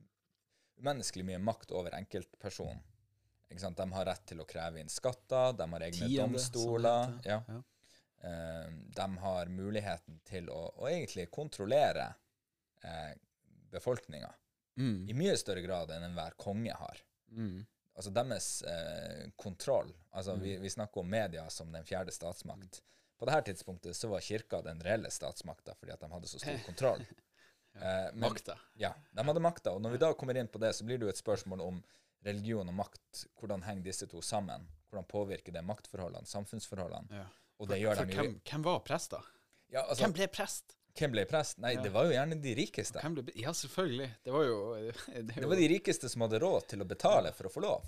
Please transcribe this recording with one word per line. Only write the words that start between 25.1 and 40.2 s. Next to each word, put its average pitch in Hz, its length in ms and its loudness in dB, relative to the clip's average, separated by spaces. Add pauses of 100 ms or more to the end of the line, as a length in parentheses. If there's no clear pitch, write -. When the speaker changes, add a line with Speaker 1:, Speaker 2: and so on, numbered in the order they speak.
Speaker 1:
statsmakta - 640 -8
fordi - 160 -14
at - 80 -12
de 78 80 -12
hadde 87 200 -10
så - 120 -10
stor 143 240 -4
Speaker 2:
<laughs> - 60 -12
Speaker 1:
kontroll. 117 340 4 (720)
Speaker 2:
Ja. 92 60 -12
Speaker 1:
Eh, 92 320 0
men 113 160 4
Speaker 2:
Makta. - 260 -6 (220)
Speaker 1:
Ja, 98 160 0 (180)
de 113 160 0
hadde 160 160 4
makta. 165 320 4
Og 104 60 -2
når 113 100 0
vi 123 60 2
da 160 160 8
kommer 127 260 -2
inn 117 80 0
på 104 120 -8
det, 110 140 4
så 107 140 -6
blir 123 100 0
det 107 120 0
jo - 20 2
et - 80 -4
spørsmål 95 420 0
om 90 220 -4 (400)
religion 104 460 -2
og 87 60 -4
makt. - 500 -6 (100)
Hvordan 101 280 -4
henger 98 200 -4
disse 92 240 -4
to 85 140 -10
sammen? 90 420 -2 (240)
Hvordan 95 180 -8
påvirker 98 460 -2
det 85 160 -6
maktforholdene, 90 580 -6
samfunnsforholdene? 101 840 -6
Speaker 2:
Ja. 98 160 -10 (320)
Speaker 1:
Og 104 80 -4
det 98 80 2
Speaker 2:
For, 98 80 2
Speaker 1:
gjør 107 140 6
Speaker 2:
for - 80 4
Speaker 1:
de 95 100 -2
jo - 80 2
Speaker 2:
hvem, 117 240 -2
hvem 151 160 -2
var 170 160 4
prester? - 440 -4 (480)
Speaker 1:
Ja, 131 120 0
altså, - 220 4
Speaker 2:
Hvem 196 100 4
ble 190 120 4